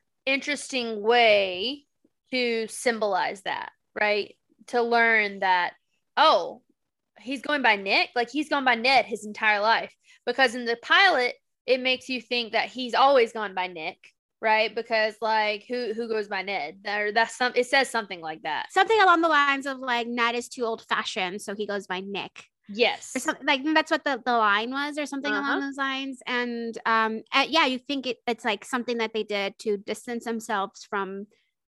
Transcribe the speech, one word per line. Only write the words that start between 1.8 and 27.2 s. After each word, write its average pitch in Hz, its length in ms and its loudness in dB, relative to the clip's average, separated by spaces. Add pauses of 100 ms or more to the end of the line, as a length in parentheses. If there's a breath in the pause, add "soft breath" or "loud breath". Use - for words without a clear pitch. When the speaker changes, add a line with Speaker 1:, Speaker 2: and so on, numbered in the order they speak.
Speaker 1:
to 233 360 -2
symbolize 202 760 -2
that, - 300 -8 (280)
right? 208 360 -2 (320)
To 240 140 0
learn 226 580 2
that, 185 340 2 (420)
oh, 233 460 4 (580)
he's 254 220 -10
going 294 200 -2
by 226 140 6
Nick? 208 400 0
Like, 233 140 0
he's 302 200 -4
gone 285 160 0
by 247 100 6
Ned 240 300 4
his 208 200 -8
entire 214 340 0
life. 214 340 0 (320 soft breath)
Because 240 300 2
in 247 100 -6
the 233 160 -2
pilot, 320 540 4 (300)
it 254 160 2
makes 254 260 -2
you 254 140 -6
think 233 320 -4
that 202 160 0
he's 233 240 -6
always 247 400 6
gone 208 220 -6
by 185 120 -2
Nick, 175 300 -10 (420)
right? 220 340 2
Because, 220 480 0
like, 214 460 0
who, 247 260 -4
who 233 140 -6
goes 214 200 -4
by 196 160 -6
Ned? 190 440 -6
Or 208 240 -2
that's 226 240 0
some-, 247 200 -2
it 247 100 2
says 269 240 2
something 196 320 -6
like 160 220 -10
that. 151 280 -6
Speaker 2:
Something 415 300 4
along 349 200 6
the 339 60 2
lines 285 380 2
of, 269 140 -6
like, 240 280 -2
Ned 240 280 0
is 240 120 -6
too - 160 -8
old-fashioned, 214 800 -4
so 202 140 -8
he 208 120 -6
goes 202 200 -6
by 185 120 -4
Nick. 196 460 -10 (280)
Speaker 1:
Yes. - 420 0
Speaker 2:
Or 262 40 -4
some-, 311 260 -4
like, 285 160 2 (120)
that's 311 180 2
what 311 120 -2
the, 269 220 -2
the 247 80 0
line 220 380 2
was 285 260 -6
or 294 80 -4
something 277 300 -4
along 277 240 -2
Speaker 1:
Uh-huh. 277 80 -4
Speaker 2:
those 277 100 -8
lines. 269 480 -6
And, 233 600 -4
um, 220 380 0 (100)